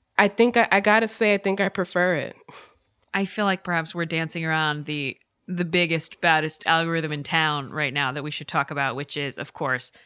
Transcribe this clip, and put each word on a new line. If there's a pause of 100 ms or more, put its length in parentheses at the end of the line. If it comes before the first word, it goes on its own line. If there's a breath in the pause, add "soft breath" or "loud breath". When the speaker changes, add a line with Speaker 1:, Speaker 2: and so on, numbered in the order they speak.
(180)
Speaker 1:
I
think
I,
I
gotta
say,
I
think
I
prefer
it. (760 loud breath)
Speaker 2:
I
feel
like
perhaps
we're
dancing
around
the, (300)
the
biggest,
baddest
algorithm
in
town
right
now
that
we
should
talk
about,
which
is,
of
course, (140)